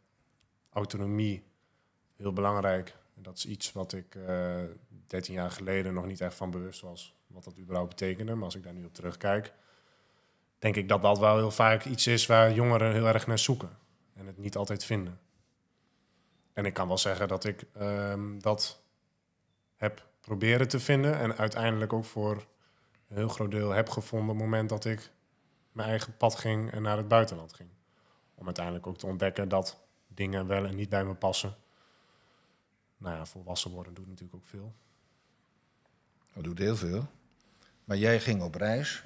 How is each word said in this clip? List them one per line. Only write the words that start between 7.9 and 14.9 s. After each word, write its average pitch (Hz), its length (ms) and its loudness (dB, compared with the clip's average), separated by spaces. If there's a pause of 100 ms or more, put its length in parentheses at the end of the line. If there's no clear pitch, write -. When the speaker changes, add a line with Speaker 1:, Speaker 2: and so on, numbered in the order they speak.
Speaker 1:
Maar 107 100 -4
als 87 100 -6
ik 95 80 -12
daar 87 100 -16
nu 90 120 -12
op 82 100 -16
terugkijk, 98 580 -2 (1040)
denk 104 180 2
ik 98 120 -2
dat 98 140 4
dat 101 160 8
wel 107 180 8
heel 110 140 2
vaak 110 340 4
iets 123 220 0
is 120 200 4
waar 113 260 10
jongeren 113 400 4
heel 113 140 4
erg 110 200 4
naar 113 120 0
zoeken 120 320 0 (440)
en 98 120 -16
het 92 120 -16
niet 101 180 -6
altijd 101 280 -2
vinden. 90 360 -2 (1300)